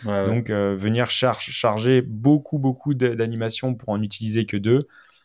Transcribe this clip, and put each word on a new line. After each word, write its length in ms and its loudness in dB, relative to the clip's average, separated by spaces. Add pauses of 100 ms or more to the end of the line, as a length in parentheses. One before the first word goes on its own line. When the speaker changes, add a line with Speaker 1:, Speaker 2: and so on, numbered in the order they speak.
Speaker 1:
Ouais, 60 -4
ouais. 140 0
Speaker 2:
Donc, 240 -2
euh, 260 0
venir 360 0
char-, 280 0
charger 600 2
beaucoup, 560 2
beaucoup 380 -2
de, 140 2
d'animations 640 -2
pour 140 -12
en 120 0
utiliser 460 -2
que 100 -4
deux, 220 4 (460)